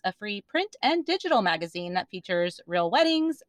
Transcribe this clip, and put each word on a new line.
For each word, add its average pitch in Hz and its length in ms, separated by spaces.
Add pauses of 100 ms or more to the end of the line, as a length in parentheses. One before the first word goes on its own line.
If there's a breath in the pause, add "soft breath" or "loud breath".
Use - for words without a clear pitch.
a 185 80
free 208 340
print 370 340
and 302 240
digital 330 360
magazine 175 540
that - 140
features 175 560
real 170 240
weddings, 320 600